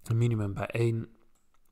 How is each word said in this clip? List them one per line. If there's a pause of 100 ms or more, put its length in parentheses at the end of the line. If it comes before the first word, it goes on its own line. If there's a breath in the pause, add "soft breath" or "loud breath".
Een
minimum
bij
één. (640)